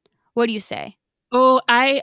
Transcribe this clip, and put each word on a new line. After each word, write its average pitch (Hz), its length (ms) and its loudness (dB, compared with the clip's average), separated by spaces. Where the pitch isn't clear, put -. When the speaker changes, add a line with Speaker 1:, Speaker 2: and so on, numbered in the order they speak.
Speaker 1:
what 233 120 0
do 226 60 -4
you 214 80 -8
say? - 360 -14
Speaker 2:
Oh, 262 360 4
I, 262 340 2